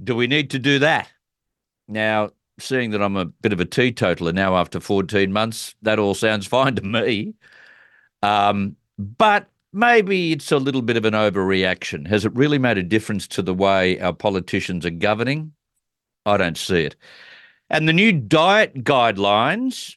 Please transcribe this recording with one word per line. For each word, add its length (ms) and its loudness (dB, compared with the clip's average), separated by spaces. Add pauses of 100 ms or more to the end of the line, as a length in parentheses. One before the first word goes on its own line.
Do 100 -4
we 140 0
need 220 0
to 100 -6
do 200 2
that? 300 0 (800)
Now, 440 -2 (280)
seeing 320 -4
that 100 -2
I'm 140 -2
a 80 0
bit 300 -4
of 80 0
a 40 -2
teetotaler 680 0
now 240 2
after 240 -2
fourteen 500 0
months, 420 -4 (100)
that 160 0
all 140 2
sounds 340 -2
fine 280 2
to 60 4
me. 520 0 (880)
Um, 540 2 (220)
but 520 0 (220)
maybe 640 2
it's 180 -6
a 60 4
little 240 -2
bit 160 0
of 80 0
an 80 0
overreaction. 960 0
Has 180 2
it 100 -4
really 240 2
made 180 0
a 60 -2
difference 460 -2
to 120 -6
the 120 -2
way 480 2
our 100 -2
politicians 720 -4
are 40 -4
governing? 640 -4 (720)
I 140 2
don't 200 -2
see 260 0
it. 120 -6 (760)
And 180 0
the 40 4
new 180 4
diet 720 2
guidelines 1120 0